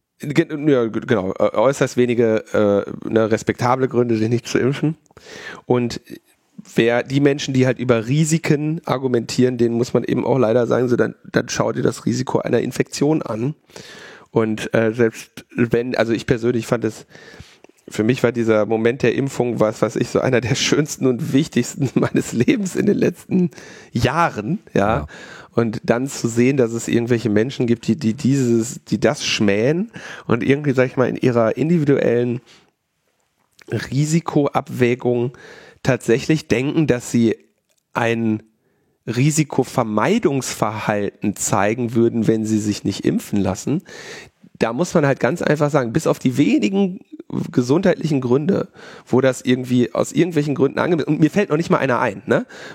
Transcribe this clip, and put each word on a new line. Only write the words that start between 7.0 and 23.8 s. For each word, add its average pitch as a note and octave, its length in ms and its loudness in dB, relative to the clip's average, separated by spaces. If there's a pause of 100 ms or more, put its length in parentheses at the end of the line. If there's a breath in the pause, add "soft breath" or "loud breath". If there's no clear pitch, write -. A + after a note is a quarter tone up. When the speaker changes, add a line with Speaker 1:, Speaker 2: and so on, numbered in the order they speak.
Speaker 1:
die C3+ 160 -2
Menschen, C#3+ 340 2
die B2+ 120 4
halt B2+ 140 0
über A#2 280 2
Risiken D#3 800 0
argumentieren, B2+ 720 0
denen A#2 180 2
muss A#2+ 180 -2
man B2 100 2
eben - 220 -2
auch C3 120 2
leider A#2 300 2
sagen, A#2+ 200 0
so, B2 80 0
dann, A2 200 0 (160)
dann A#2+ 180 -2
schau A2+ 220 -2
dir A2+ 120 -4
das - 220 -2
Risiko B2 340 -2
einer A#2+ 220 0
Infektion D3 600 -2
an. A#2+ 340 -6 (760 loud breath)
Und, A2 420 0
äh, A2+ 200 2
selbst - 520 -2 (100)
wenn, A#2+ 400 -2
also A2+ 180 0
ich - 140 -4
persönlich A#2 400 -2
fand A#2 180 -2
es, - 200 -8 (840 loud breath)
für - 160 -4
mich B2 200 0
war A#2+ 80 4
dieser A2 340 2
Moment A2+ 380 0
der A#2 120 2
Impfung, B2 440 -2
was, G#2+ 240 0
was A2 120 0
ich - 140 -2
so - 100 0
einer B2 220 2
der B2 140 -2
schönsten - 520 0
und B2 260 0
wichtigsten C3 580 0
<laughs> - 40 -4
meines - 360 0
Lebens F#3+ 440 0
in B1+ 100 0
den G3+ 120 2
letzten - 520 0 (420 loud breath)